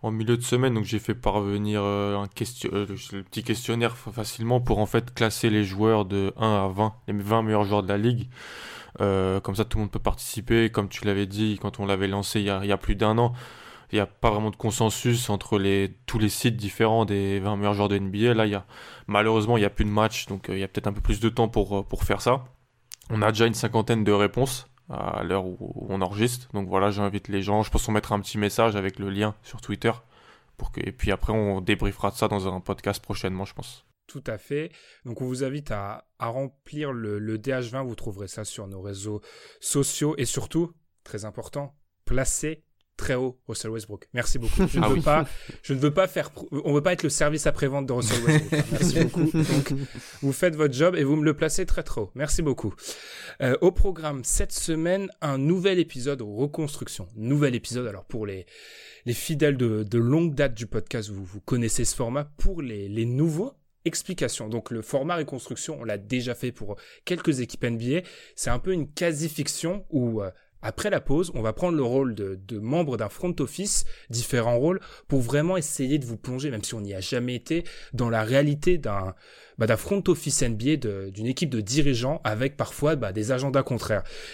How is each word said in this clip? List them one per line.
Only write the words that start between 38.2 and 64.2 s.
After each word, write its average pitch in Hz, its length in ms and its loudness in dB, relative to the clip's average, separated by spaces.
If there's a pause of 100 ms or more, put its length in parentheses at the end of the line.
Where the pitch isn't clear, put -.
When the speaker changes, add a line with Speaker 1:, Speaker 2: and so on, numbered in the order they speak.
Speaker 2:
ça 107 160 -10
sur 104 220 -12
nos 95 140 -12
réseaux 101 400 -8 (400)
sociaux. - 580 0
Et 135 60 0
surtout, 165 480 -2 (320)
très 104 200 -12
important, 135 520 -10 (300)
placez 135 580 2 (320)
très 135 200 0
haut 127 320 -2
Russell 110 240 -6
Westbrook. 104 420 -10
Merci 123 240 4
beaucoup. 123 300 4
Je - 100 0
ne - 60 4
Speaker 1:
Ah 110 40 6
Speaker 2:
veux 135 60 6
Speaker 1:
oui. 170 60 2
Speaker 2:
pas, 151 240 6 (400)
je - 80 -2
ne 135 80 0
veux 147 120 4
pas 190 140 4
faire 170 240 -4
pr-, - 220 -14
on 147 200 0
veut 143 80 6
pas 180 120 2
être 175 100 -2
le 165 60 2
service 147 400 2
après-vente 139 380 0
de 131 60 -2
Russell 120 320 0
Westbrook. 151 460 4
Merci 160 300 4
beaucoup. 165 240 4
Speaker 1:
<laughs> 160 80 2
Speaker 2:
Donc, 156 400 2 (500)
vous 139 100 2
faites 170 220 2
votre 151 200 2
job 170 200 4
et 165 80 2
vous 143 140 4
me 151 80 2
le 151 100 4
placez - 320 0
très, - 160 4
très - 180 -4
haut. 101 140 -6
Merci 147 260 0
beaucoup. 127 320 0 (680)
Euh, 127 200 2
au 185 100 6
programme 156 500 2
cette - 300 0
semaine, 170 580 0 (120)
un 139 160 0
nouvel 180 420 4
épisode 139 420 -2
reconstruction. 110 920 -6
Nouvel 131 400 2
épisode. 120 320 -6
Alors, 101 160 -12
pour 110 220 -6
les, 95 200 -10 (600)
les 120 80 0
fidèles 147 420 2
de, 113 260 2
de 107 160 0
longue 147 340 4
date 139 220 2
du 117 140 -10
podcast, 107 420 -4
vous, 98 140 -8
vous 95 160 -14
connaissez 120 440 0
ce - 120 0
format. 127 260 -2 (140)
Pour 170 260 4
les, 104 260 -6
les 113 180 0
nouveaux, 156 480 0 (300)
explication. 147 640 -4